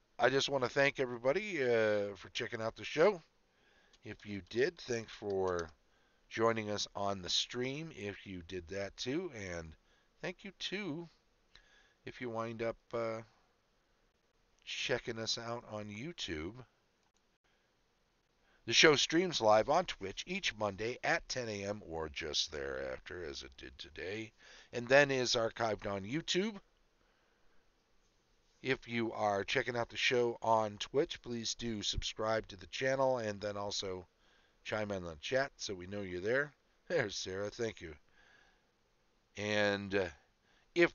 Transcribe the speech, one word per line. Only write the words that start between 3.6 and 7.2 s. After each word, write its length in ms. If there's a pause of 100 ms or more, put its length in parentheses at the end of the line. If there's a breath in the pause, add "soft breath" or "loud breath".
If 220
you 220
did, 300
thanks 340
for 580 (580 soft breath)
joining 420
us 260
on 260